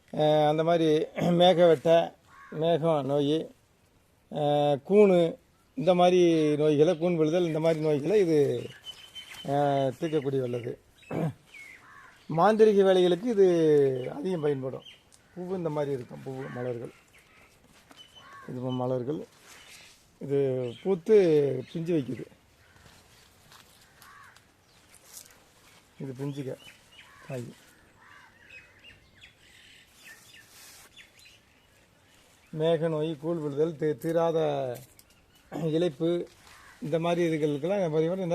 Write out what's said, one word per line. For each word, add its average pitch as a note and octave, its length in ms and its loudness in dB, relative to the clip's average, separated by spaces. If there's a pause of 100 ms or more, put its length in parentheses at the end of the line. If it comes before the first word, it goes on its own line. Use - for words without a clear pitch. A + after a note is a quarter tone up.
(140)
அஹ், D3+ 380 2
அந்த D#3+ 120 0
மாதிரி E3 260 2 (500)
மேக F3 180 6 (100)
வெட்டை, E3 300 4 (540)
மேகம் D#3 540 0
நோய், C#3+ 340 0 (920)
அஹ், D3 520 0
கூணு, G3 340 4 (600)
இந்த D#3+ 160 2
மாதிரி F3+ 280 4 (340)
நோய்களை, D#3 420 4
கூண் F3 180 -2
விழுதல், D#3+ 340 0
இந்த D#3 100 -4
மாதிரி D#3+ 280 0
நோய்களை D#3 320 0
இது, E3 180 2 (1080)
அஹ், C#3 520 0
தீர்க்கக்கூடிய C#3 440 -4
வல்லது. B2 320 -6 (1600)
மாந்திரீக G#3 540 4
வேலைகளுக்கு F#3 520 2
இது G3 100 6 (680)
அதிகம் E3 260 -6
பயன்படும். C3+ 460 -6 (460)
பூவு F3+ 240 -12
இந்த E3 120 -6
மாதிரி D3 220 -4
இருக்கும். C3+ 320 -10
பூவு, C3+ 220 -12 (100)
மலர்கள். B2 380 -8 (1500)
இது B2+ 320 -8
மலர்கள். B2+ 420 -4 (1000)
இது C#3 180 -2 (440)
பூத்து F#3+ 320 0 (560)
பிஞ்சு E3 220 -6
வைக்குது. C3 320 -4 (3750)
இது C#3 200 -12
பிஞ்சுக C#3 380 -10 (720)
காய். B2+ 200 -10 (4000)
மேக D#3+ 340 0
நோய், D#3 220 -4 (120)
கூழ் E3 220 -4
விழுதல், D3+ 320 -2
தீ-, D3+ 220 -2
தீராத E3 400 -2 (1400)
இளைப்பு, E3 320 -2 (720)
இந்த D#3+ 180 -4
மாதிரி E3+ 280 -2
இதுகளுக்கெல்லாம் D#3 540 -2
இந்த E3+ 80 -2
மாதிரி E3 460 -2